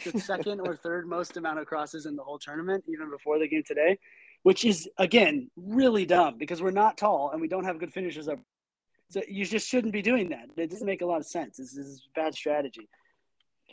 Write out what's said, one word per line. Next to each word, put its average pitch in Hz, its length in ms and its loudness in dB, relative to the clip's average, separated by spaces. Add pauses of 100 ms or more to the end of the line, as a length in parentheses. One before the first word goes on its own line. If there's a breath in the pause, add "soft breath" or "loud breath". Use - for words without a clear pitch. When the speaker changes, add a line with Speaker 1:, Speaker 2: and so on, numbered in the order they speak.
Speaker 1:
like, 170 60 -8
the 214 80 0
Speaker 2:
<laughs> - 120 -10
Speaker 1:
second 202 280 -4
or 180 160 -4
third 170 300 -6
most 170 300 -6
amount 156 240 -6
of 143 60 -10
crosses 151 400 -8
in 147 100 -8
the 135 80 -12
whole 143 160 -12
tournament, 175 480 -4
even 156 220 -8
before 147 280 0
the 156 80 2
game 151 180 0
today, 156 320 4 (460 soft breath)
which 190 220 8
is, 202 240 2 (100)
again, 175 580 4
really 214 480 4
dumb 160 320 4
because 156 240 -6
we're 185 120 0
not 214 260 4
tall 151 320 2
and 156 100 -6
we 160 60 -2
don't 185 180 -4
have 180 140 -4
good 160 140 -10
finishers 156 340 -6
up. 151 140 -6 (680)
So 196 180 -6
you 196 160 -4
just 202 240 -4
shouldn't 233 240 0
be 202 100 -2
doing 208 280 2
that. 120 160 -10 (100)
It 165 140 -4
doesn't 208 160 -8
make 196 160 -4
a 175 40 -2
lot 170 140 0
of 143 60 -12
sense. - 320 -10
This 131 180 -14
is 139 400 -16
bad 156 180 -2
strategy. 147 540 -4 (840)